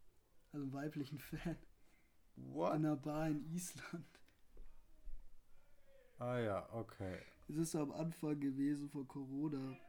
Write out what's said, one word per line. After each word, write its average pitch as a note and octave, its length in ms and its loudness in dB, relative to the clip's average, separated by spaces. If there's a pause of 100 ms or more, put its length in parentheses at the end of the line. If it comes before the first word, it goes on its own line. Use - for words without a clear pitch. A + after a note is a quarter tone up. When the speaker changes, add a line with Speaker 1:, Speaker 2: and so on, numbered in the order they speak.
(520)
Speaker 1:
Also C#3+ 120 -2
einen C3+ 80 0
weiblichen D3 460 0
Fan. D#3 400 -2 (800)
Speaker 2:
What? C3 400 2
Speaker 1:
In D#3 100 6
einer D3+ 100 6
Bar D3+ 320 2
in D3+ 160 4
Island. - 760 -4 (2000)
Speaker 2:
Ah B2 200 2
ja, G2 340 4
okay. G2+ 480 -2 (280)
Speaker 1:
Es D3 80 -2
ist E3 180 4
am D3+ 180 4
Anfang D#3 460 0
gewesen C#3+ 520 2
von C#3 180 -4
Corona, C3+ 680 -2 (120)